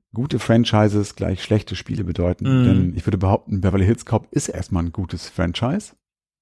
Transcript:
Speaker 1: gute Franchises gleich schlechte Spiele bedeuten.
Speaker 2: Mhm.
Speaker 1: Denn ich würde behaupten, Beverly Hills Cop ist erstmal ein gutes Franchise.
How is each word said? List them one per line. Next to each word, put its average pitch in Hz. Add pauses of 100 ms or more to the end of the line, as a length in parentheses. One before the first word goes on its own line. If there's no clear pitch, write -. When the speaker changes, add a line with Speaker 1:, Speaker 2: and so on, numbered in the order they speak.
(140)
Speaker 1:
gute 123
Franchises 107
gleich 92
schlechte 104
Spiele 104
bedeuten. 90
Speaker 2:
Mhm. -
Speaker 1:
Denn 92
ich 85
würde 101
behaupten, 95
Beverly 92
Hills 113
Cop 110
ist -
erstmal 87
ein 85
gutes 87
Franchise. 117 (500)